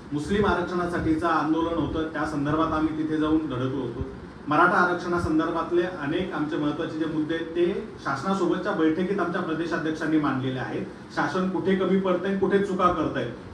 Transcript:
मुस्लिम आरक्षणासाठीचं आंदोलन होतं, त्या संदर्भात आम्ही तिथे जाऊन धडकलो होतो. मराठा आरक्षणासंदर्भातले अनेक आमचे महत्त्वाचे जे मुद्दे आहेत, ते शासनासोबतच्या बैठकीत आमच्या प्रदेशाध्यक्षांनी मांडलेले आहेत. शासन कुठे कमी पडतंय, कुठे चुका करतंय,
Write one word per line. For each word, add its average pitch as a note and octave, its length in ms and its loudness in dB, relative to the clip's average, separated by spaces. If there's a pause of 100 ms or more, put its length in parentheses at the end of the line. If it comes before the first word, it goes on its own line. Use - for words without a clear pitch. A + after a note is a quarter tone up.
(120)
मुस्लिम G3 340 2
आरक्षणासाठीचं E3+ 800 0
आंदोलन D#3+ 500 2
होतं, D3+ 360 -2
त्या D3+ 120 -2
संदर्भात D3+ 460 0
आम्ही D#3 320 0
तिथे D#3 140 0
जाऊन D#3 320 2
धडकलो B2+ 320 -2
होतो. A#2+ 200 -6 (460)
मराठा F#3+ 300 4
आरक्षणासंदर्भातले E3+ 1040 0
अनेक D#3+ 500 -2
आमचे D3+ 240 -2
महत्त्वाचे D3+ 420 -2
जे D#3+ 60 0
मुद्दे D#3 300 -2
आहेत, E3 100 -4
ते F3 440 0 (140)
शासनासोबतच्या F#3 680 0
बैठकीत F3 480 2
आमच्या F3 220 0
प्रदेशाध्यक्षांनी D#3+ 760 0
मांडलेले C3 420 0
आहेत. - 260 -4 (300)
शासन F#3 340 0
कुठे F#3+ 260 2
कमी F#3+ 240 4
पडतंय, F#3+ 380 0
कुठे F#3+ 220 4
चुका F3+ 340 2
करतंय, D3+ 380 -2 (220)